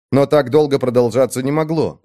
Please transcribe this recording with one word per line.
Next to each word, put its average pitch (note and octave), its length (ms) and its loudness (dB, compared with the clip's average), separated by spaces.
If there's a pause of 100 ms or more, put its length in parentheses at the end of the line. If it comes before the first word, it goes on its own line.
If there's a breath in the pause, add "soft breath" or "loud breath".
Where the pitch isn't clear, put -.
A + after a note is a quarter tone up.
(100)
Но C#3 160 2
так C#3 240 2
долго C#3 300 0
продолжаться B2 640 0
не C3+ 100 -4
могло, D3+ 520 -4